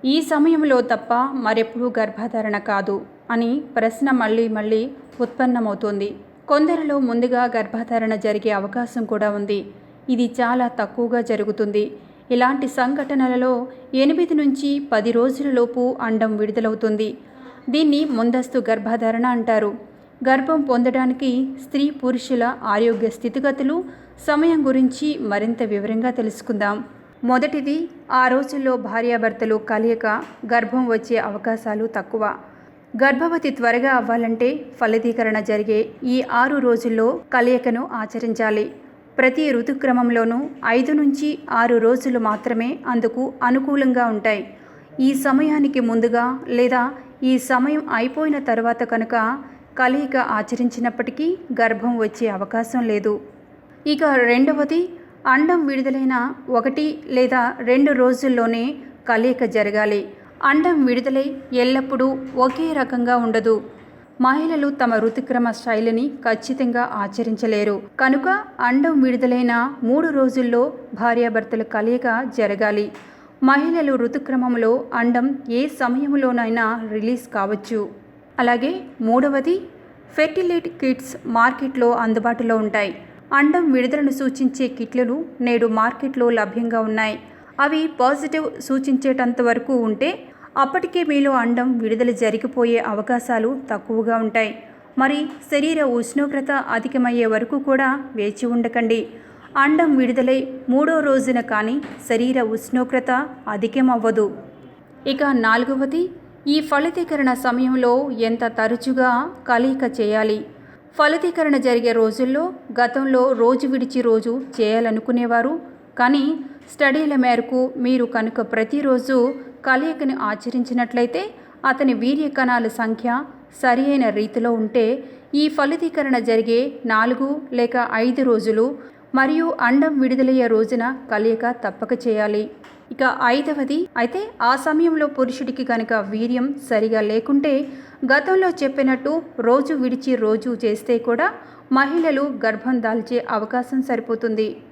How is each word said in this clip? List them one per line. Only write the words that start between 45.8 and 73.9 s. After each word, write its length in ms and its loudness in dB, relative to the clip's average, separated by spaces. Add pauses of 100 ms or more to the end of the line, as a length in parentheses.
ముందుగా 380 2 (320)
లేదా 240 4 (460)
ఈ 40 4 (160)
సమయం 340 2 (140)
అయిపోయిన 400 0 (100)
తర్వాత 340 0 (100)
కనుక 240 -2 (640)
కలయిక 360 2 (220)
ఆచరించినప్పటికీ 880 -2 (320)
గర్భం 420 0
వచ్చే 240 -2 (120)
అవకాశం 520 -4
లేదు. 240 0 (800)
ఇక 100 0 (280)
రెండవది, 500 2 (520)
అండం 360 4
విడుదలైన 460 0 (420)
ఒకటి 280 0 (320)
లేదా 260 4 (260)
రెండు 320 6
రోజుల్లోనే 600 2 (480)
కలయిక 320 2 (120)
జరగాలి. 460 2 (500)
అండం 260 4 (120)
విడుదలై 360 0 (380)
ఎల్లప్పుడూ 460 0 (380)
ఒకే 200 -2 (140)
రకంగా 360 0 (100)
ఉండదు. 280 2 (720)
మహిళలు 420 2 (140)
తమ 120 2 (120)
ఋతుక్రమ 420 0 (140)
శైలిని 440 0 (220)
ఖచ్చితంగా 560 -2 (200)
ఆచరించలేరు. 720 -2 (260)
కనుక 240 2 (400)
అండం 280 2 (100)
విడుదలైన 480 2 (360)
మూడు 180 2 (120)
రోజుల్లో 440 2 (380)
భార్యాభర్తల 640 0 (140)
కలయిక 300 0 (300)
జరగాలి. 480 0 (640)
మహిళలు 540 2